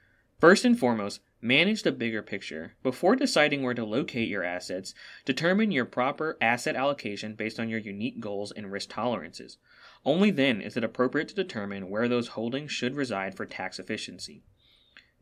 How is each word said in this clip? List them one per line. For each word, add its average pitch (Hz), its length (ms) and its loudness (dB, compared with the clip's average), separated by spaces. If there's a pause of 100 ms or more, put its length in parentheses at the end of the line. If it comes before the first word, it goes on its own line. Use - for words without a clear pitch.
(380)
First 196 280 8
and 240 120 6
foremost, 110 420 0 (200)
manage 165 420 4
the 160 100 2
bigger 117 280 -2
picture. 87 600 -10
Before 175 340 4
deciding 147 460 2
where 123 100 0
to 117 140 -4
locate 113 420 -2
your 95 160 -2
assets, 90 480 -6 (320)
determine 180 480 2
your 123 140 2
proper 143 560 -2
asset 120 340 2
allocation 110 600 -4
based 110 220 -6
on 113 120 -4
your 113 100 -4
unique 107 400 -6
goals 101 320 -6
and 101 180 -12
risk 98 200 -8
tolerances. 104 680 -6 (480)
Only 190 260 6
then 135 300 2
is - 160 -6
it 117 80 -2
appropriate 135 440 0
to - 60 -16
determine 101 540 -6
where 107 180 0
those 120 220 0
holdings 131 420 -6
should 131 260 -4
reside 98 380 -4
for 107 120 -8
tax - 320 -8
efficiency. 92 640 -10 (800)